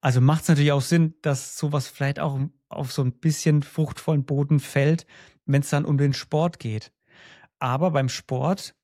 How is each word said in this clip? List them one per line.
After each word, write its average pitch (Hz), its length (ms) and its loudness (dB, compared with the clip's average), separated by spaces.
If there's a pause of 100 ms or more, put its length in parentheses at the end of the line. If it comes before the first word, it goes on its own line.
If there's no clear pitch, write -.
Also 127 160 4
macht's 147 280 4
natürlich 147 240 4
auch 143 80 2
Sinn, 160 420 2
dass - 340 -4
sowas 143 300 -2
vielleicht 139 320 -4
auch 139 220 -2 (280)
auf - 240 -8
so 143 100 -2
ein 123 100 0
bisschen 147 500 2
fruchtvollen 151 600 -2
Boden 143 340 0
fällt, 143 480 0 (400)
wenn's 139 240 0
dann 147 140 0
um 147 120 0
den 139 160 2
Sport 160 460 -4
geht. 107 320 -8 (720)
Aber 135 320 0
beim 135 160 0
Sport 139 760 -4